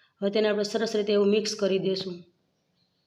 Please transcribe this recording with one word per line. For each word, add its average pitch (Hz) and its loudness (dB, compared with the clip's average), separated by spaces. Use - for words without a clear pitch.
હવે 202 0
તેને 214 2
આપણે 208 0
સરસ 220 -2
રીતે 208 0
એવું 202 4
મિક્સ 208 2
કરી 190 0
દઈશું. 185 -4